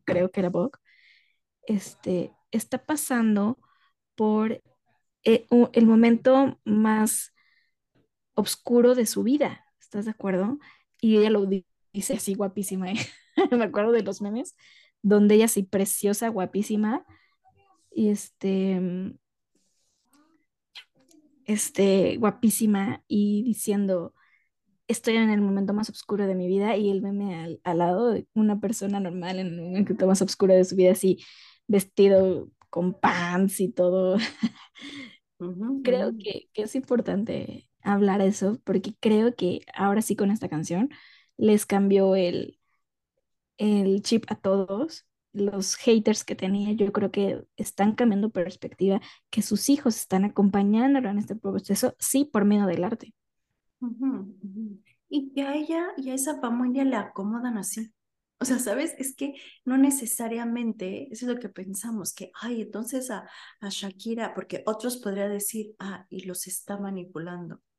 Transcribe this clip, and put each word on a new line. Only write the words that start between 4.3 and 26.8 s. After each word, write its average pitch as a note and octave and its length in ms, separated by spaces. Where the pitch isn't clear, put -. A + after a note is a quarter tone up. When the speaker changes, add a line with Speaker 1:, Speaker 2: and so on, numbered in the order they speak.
Speaker 1:
eh, - 280
u-, A#3+ 220
el A#3 140
momento A#3 760
más G#3+ 680
oscuro A#3+ 600
de A#3+ 100
su G3 180
vida, A#3 420
¿estás G#3 260
de A3 60
acuerdo? G3 480
Y A3 160
ella G#3+ 120
lo G#3 160
di-, F#3+ 200
dice G#3 220
así G3 200
guapísima, F#3+ 560
¿eh? G#3 40
<laughs> F#4 160
Me A#3+ 120
acuerdo G#3 280
de A3+ 120
los G3 180
memes, G#3+ 340
donde G#3 340
ella A3 100
así G#3 180
preciosa, G3+ 680
guapísima, G#3+ 760
y G#3+ 180
este, F#3+ 720
este, G#3 720
guapísima, G#3 880
y G#3 360
diciendo, G3+ 680
"Estoy A3+ 300
en A3+ 120
el G#3 120
momento G3 320
más G#3 160
oscuro G3+ 380
de F#3+ 80
mi F3+ 120
vida", G3 300
y G3+ 140